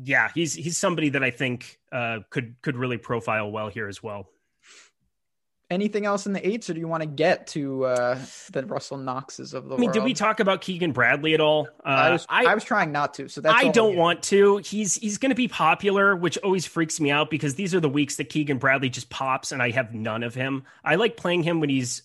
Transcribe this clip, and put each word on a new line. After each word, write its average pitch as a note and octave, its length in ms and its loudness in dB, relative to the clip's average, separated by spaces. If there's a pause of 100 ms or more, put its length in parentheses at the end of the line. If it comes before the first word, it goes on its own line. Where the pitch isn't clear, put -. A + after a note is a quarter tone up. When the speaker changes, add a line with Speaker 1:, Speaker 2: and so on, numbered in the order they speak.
Speaker 1:
yeah, B2+ 320 2
he's, D#3+ 200 -2
he's E3 240 -6
somebody D#3+ 320 0
that C3+ 120 0
I B2+ 80 0
think, B2 480 -6 (140)
uh, A#2 280 -4 (100)
could, A#2+ 320 -6
could C#3 140 -4
really B2 200 -4
profile A2 540 -4
well G#2+ 180 -6
here G#2+ 180 -8
as G2+ 160 -12
well. G2+ 280 -12 (1400)
Speaker 2:
Anything G#3 360 -2
else G3+ 180 -2
in G3+ 80 -4
the F3+ 160 -2
eights, A3 220 -4
or - 20 -4
do E3 80 -6
you E3 80 -6
wanna D#3+ 160 -2
get D3+ 440 0
to, C3+ 360 -4
uh, B2+ 340 0 (340)
the C3+ 120 -4
Russell C#3 320 -8
Knoxes C3 560 -10
of C3 160 -12
the C3 80 -6
Speaker 1:
I - 20 -4
mean, A#3+ 140 2
did A3 100 2
we B3+ 100 0
Speaker 2:
world? - 40 -4
Speaker 1:
talk G#3+ 240 0
about G3 220 2
Keegan F3 300 -2
Bradley C#3 420 2
at D#3 80 4
all? D3+ 260 2 (160)
Uh, - 40 -4
Speaker 2:
I C3 220 4
was, - 160 0
Speaker 1:
I, A3 200 2
Speaker 2:
I - 80 6
was - 100 -2
trying G3 260 0
not C#3+ 220 -2
to, C3+ 160 -10
so - 140 -10
that's D#3 120 6
Speaker 1:
I C4+ 120 6
Speaker 2:
all - 60 4
Speaker 1:
don't A3 180 6
Speaker 2:
good. F3+ 80 0
Speaker 1:
want E3+ 240 4
to. G3+ 420 6
He's, G3+ 300 -2
he's G#3 240 -4
gonna C4+ 160 2
be B3 120 0
popular, G3 720 4
which E3+ 220 0
always F#3+ 260 0
freaks D#3+ 360 -2
me C#3+ 100 2
out D3+ 180 2
because D3 280 -2
these F#3+ 180 -4
are F#3 60 4
the D#3 100 2
weeks C#3+ 260 -2
that D3 140 -6
Keegan C#3+ 260 0
Bradley C3 320 2
just B2 220 -8
pops, C3 420 -4
and C3 100 -2
I A#2+ 100 0
have A2 200 -2
none A2+ 300 -4
of A#2+ 120 -6
him. C3 300 -4 (180)
I D3 120 2
like A3+ 240 2
playing F3 240 0
him E3 180 0
when D3 80 0
he's C3 360 -2